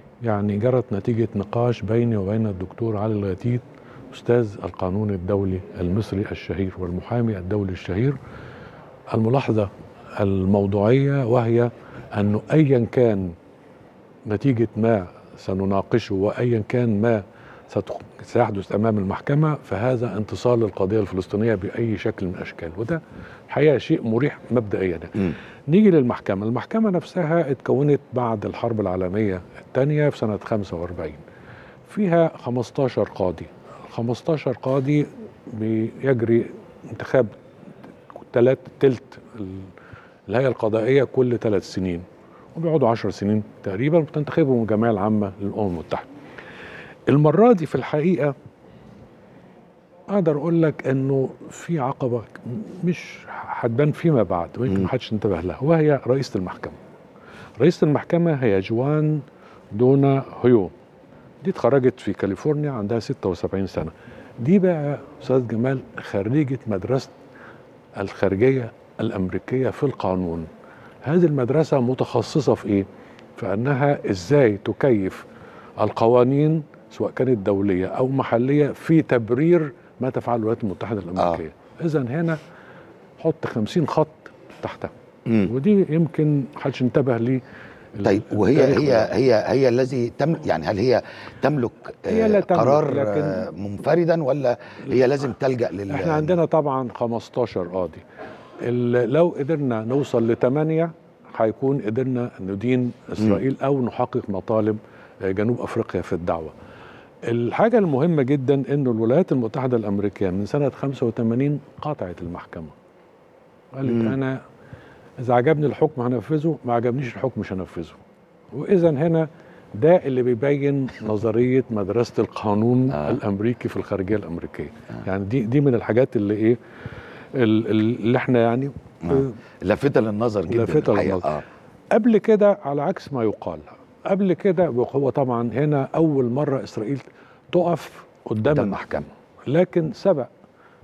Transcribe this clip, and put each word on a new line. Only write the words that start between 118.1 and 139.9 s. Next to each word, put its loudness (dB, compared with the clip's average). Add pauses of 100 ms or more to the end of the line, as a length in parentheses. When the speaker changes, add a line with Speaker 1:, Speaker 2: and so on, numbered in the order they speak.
Speaker 1:
وإذاً 4
هنا 2 (480)
ده 6
اللي 0
بيبين 0 (140)
نظرية 2
مدرسة 0
القانون 2
Speaker 2:
آه. -2
Speaker 1:
الأمريكي -2
في -8
الخارجية -2
الأمريكية. -8 (220)
Speaker 2:
آه. -12
Speaker 1:
يعني -2
دي، -2
دي 2
من 4
الحاجات 2
اللي 2
إيه، 2 (800)
ال-، 4
ال-، 2
اللي 2
احنا 2
يعني، 0 (320)
Speaker 2:
آه. -2
Speaker 1:
آه، 2 (300)
Speaker 2:
لافتة 2
للنظر 0
جدًا 0
Speaker 1:
لافتة 2
Speaker 2:
الحقيقة. 2
Speaker 1:
للنظر. -2
Speaker 2:
آه. -4 (480)
Speaker 1:
قبل 4
كده، 4
على -4
عكس -6
ما -2
يقال، -4 (460)
قبل 2
كده 2
هو 0
طبعًا 0
هنا 0
أول 2
مرة -2
إسرائيل -6 (520)
تقف -2 (200)
قدام 0
Speaker 2:
قدام 2
Speaker 1:
المحكمة. -6 (440)
Speaker 2:
المحكمة. 2
Speaker 1:
لكن 0